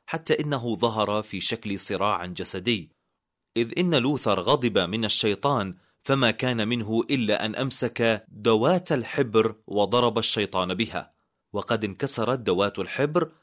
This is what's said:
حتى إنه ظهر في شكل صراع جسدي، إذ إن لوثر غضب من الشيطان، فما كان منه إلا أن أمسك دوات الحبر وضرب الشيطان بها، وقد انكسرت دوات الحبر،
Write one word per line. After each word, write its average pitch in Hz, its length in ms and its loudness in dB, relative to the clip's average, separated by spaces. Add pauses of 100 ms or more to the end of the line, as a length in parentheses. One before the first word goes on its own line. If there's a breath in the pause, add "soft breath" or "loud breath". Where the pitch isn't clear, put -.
حتى 160 340 -2
إنه 127 360 -2
ظهر 107 460 0
في 95 200 -8
شكل 101 380 -4
صراع 95 460 -2
جسدي، 92 680 -4 (680)
إذ 117 220 0
إن 175 160 2
لوثر 123 440 2
غضب 120 380 2
من 98 280 0
الشيطان، 104 720 0 (280 soft breath)
فما 135 280 2
كان 117 360 -2
منه 113 420 0
إلا 110 360 0
أن 110 100 -6
أمسك 117 720 0
دوات 120 640 2
الحبر 110 640 2 (120)
وضرب 110 500 2
الشيطان 95 560 0
بها، 92 400 -4 (400)
وقد 107 300 -2
انكسرت 117 560 -2
دوات 101 400 0
الحبر، 151 520 -2 (120)